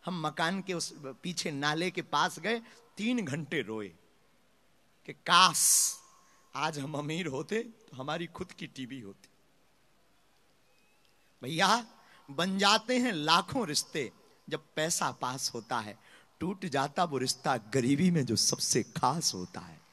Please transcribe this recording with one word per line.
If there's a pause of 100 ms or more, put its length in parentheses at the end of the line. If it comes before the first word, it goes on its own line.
हम
मकान
के
उस
पीछे
नाले
के
पास
गए। (360)
तीन
घंटे
रोए (1200)
कि
काश (640)
आज
हम
अमीर
होते
तो
हमारी
खुद
की
टीवी
होती। (2250)
भैया, (460)
बन
जाते
हैं
लाखों
रिश्ते (380)
जब (160)
पैसा
पास
होता
है, (400)
टूट
जाता
वो
रिश्ता
गरीबी
में
जो
सबसे
खास
होता
है।